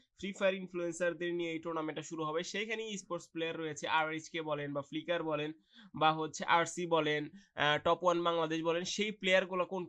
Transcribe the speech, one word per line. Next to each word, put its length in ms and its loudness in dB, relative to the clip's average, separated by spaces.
ফ্রি 200 -6
ফায়ার 160 4
ইনফ্লুয়েন্সারদের 800 -4
নিয়ে 200 -2
এই 100 -6
টুর্নামেন্টটা 460 -4
শুরু 140 -6
হবে। 160 -2
সেখানেই 460 -4
স্পোর্টস 360 -8
প্লেয়ার 280 -4
রয়েছে, 260 -6
আর 240 4
এইচ 200 -6
কে 100 -4
বলেন 340 -4
বা 60 -2
ফ্লিকার 400 -4
বলেন 280 -2
বা 180 6
হচ্ছে 320 -4
আর 220 6
সি 200 -6
বলেন, 380 2
আহ, 600 0
টপ 200 4
ওয়ান 140 6
বাংলাদেশ 340 2
বলেন, 220 0
সেই 260 -2
প্লেয়ারগুলো 460 4
কোন 220 -4